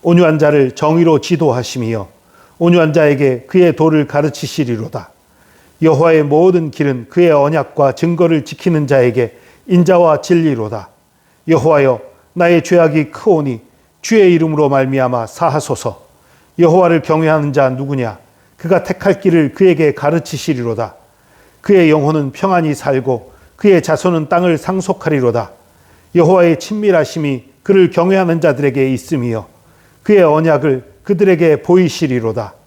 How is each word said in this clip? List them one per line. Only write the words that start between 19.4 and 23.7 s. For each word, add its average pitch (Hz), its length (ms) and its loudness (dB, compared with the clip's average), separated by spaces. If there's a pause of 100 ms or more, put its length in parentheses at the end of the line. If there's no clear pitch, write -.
그에게 160 400 2
가르치시리로다. 127 1000 -6 (640)
그의 180 300 4
영혼은 151 420 0
평안히 175 420 -2
살고 131 600 -4 (220)
그의 190 260 2